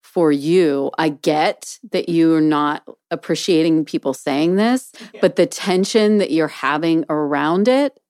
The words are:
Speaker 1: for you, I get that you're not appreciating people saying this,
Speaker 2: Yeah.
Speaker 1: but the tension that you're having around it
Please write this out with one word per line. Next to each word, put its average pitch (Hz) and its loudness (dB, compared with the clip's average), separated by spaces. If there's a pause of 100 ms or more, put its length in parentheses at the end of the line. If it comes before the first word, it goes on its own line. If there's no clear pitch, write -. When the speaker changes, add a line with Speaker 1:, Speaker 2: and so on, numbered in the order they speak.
Speaker 1:
for 160 0
you, 143 0
I 160 0
get 156 -2 (140)
that 185 -4
you're 165 2
not 151 0 (280)
appreciating 160 0
people - -4
saying 156 -2
this, 240 0 (220)
Speaker 2:
Yeah. - -12
Speaker 1:
but 175 2
the 180 4
tension 208 0
that 190 0
you're 156 0
having 160 -2
around 151 0
it 247 0 (120)